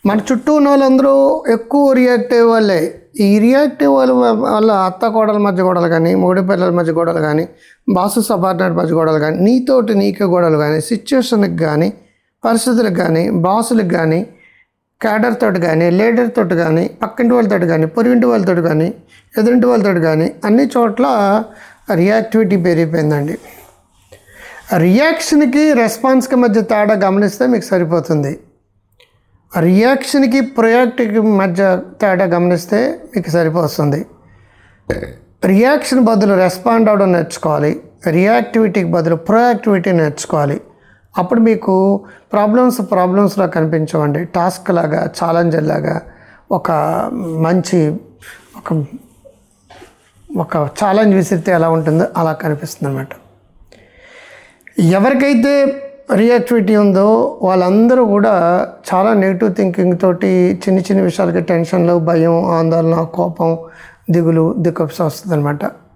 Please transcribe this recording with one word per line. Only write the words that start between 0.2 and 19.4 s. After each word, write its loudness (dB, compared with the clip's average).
ఉన్న 4
వాళ్ళందరూ 4
ఎక్కువ 2
రియాక్ట్ 2
అయ్యే 4
వాళ్ళే. 2
ఈ 4
రియాక్టివ్ 2
వాళ్ళ 2
వ-, 2
వాళ్ళ 0
అత్త -2
కోడల 0
మధ్య 0
గొడవలు 0
కానీ, 2
మొగుడు 2
పిల్లల 0
మధ్య 0
గొడవలు -2
కానీ, -2
బాస్ 0
సబార్డినేట్ -2
మధ్య -2
గొడవలు 0
కానీ, -2
నీతోటి 0
నీకే -2
గొడవలు 2
కానీ, 0
సిచ్యువేషన్‌కి -2
కానీ, 0
పరిస్థితులకు 0
కానీ, 0
బాసులకు 0
కానీ, 0
క్యాడర్ -2
తోటి 0
కానీ, 0
లీడర్ 0
తోటి -2
కానీ, 0
పక్కింటి -2
వాళ్ళతోటి 0
కానీ, 0
పొరుగింటి 0
వాళ్ళతోటి 0
కానీ, 0
ఎదురింటి 2